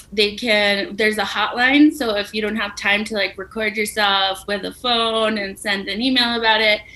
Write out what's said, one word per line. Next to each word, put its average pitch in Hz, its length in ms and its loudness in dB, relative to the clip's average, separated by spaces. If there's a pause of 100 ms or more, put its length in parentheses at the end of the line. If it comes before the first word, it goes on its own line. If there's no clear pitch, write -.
(140)
they 208 200 2
can, 208 600 0
there's 214 220 0
a 202 60 0
hotline, 247 680 4
so 233 240 -2
if 202 160 -4
you 214 80 -4
don't 214 160 -2
have 202 180 -4
time 208 300 0
to, 214 100 -6
like, 190 220 -2
record 208 400 -6
yourself 196 720 0
with 202 160 -4
a 185 80 -8
phone 226 640 0
and 196 220 -8
send 196 300 -4
an 196 120 -6
email 240 380 0
about 220 240 2
it, 214 180 2 (160)